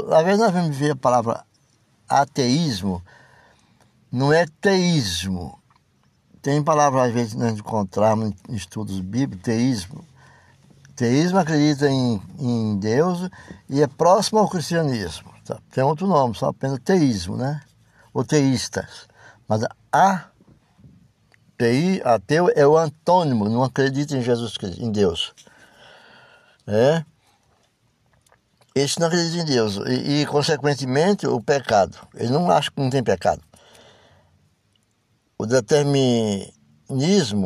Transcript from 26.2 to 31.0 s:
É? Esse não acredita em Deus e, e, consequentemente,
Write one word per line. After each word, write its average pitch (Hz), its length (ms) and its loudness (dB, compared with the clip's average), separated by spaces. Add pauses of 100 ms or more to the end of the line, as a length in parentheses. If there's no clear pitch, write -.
É? 139 360 2 (1700)
Esse 139 240 0
não 165 80 2
acredita 170 340 -2
em - 20 -4
Deus 117 320 0 (120)
e, 127 320 0
e, 147 60 0
consequentemente, 147 1000 0